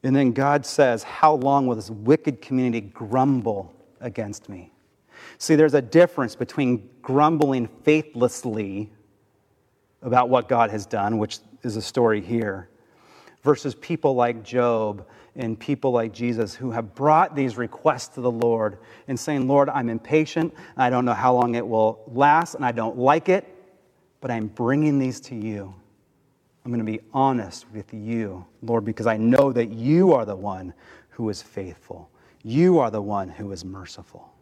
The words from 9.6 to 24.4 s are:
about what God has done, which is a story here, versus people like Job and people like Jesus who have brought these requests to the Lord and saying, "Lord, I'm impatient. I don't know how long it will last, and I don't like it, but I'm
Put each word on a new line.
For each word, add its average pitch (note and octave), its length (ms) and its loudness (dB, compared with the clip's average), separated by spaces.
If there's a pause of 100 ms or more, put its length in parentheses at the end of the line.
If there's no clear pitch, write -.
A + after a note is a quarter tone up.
about B2 280 0
what B2+ 200 2
God A#2 220 2
has G#2 140 -8
done, G#2+ 340 -2
which G#2+ 200 -6 (240)
is A2+ 140 -6
a A2 40 -6
story A2+ 380 0
here, G2 480 -6 (760)
versus C#3 320 0
people D3+ 400 -2
like A#2+ 280 0
Job A2 600 -2 (300)
and A#2 220 -6
people C#3 340 -2
like A#2 200 0
Jesus A#2 420 -4
who B2+ 180 -8
have A2 220 -6
brought D#3 420 2
these C3 200 -2
requests B2+ 600 -4
to C3 60 -10
the B2 100 0
Lord A2+ 480 -2 (280)
and C3 100 -6
saying, C3+ 300 -4
"Lord, C#3 220 4
I'm B2 200 -2
impatient. D#3 640 -2 (220)
I B2+ 140 2
don't B2+ 160 0
know B2 80 0
how B2 200 2
long A#2+ 220 2
it A#2 100 -4
will A2 420 0
last, C#3+ 480 2
and D3 100 -4
I B2 80 0
don't A2+ 240 -4
like D3 320 2
it, F#3+ 180 2 (720)
but B2+ 100 -10
I'm A2+ 180 -4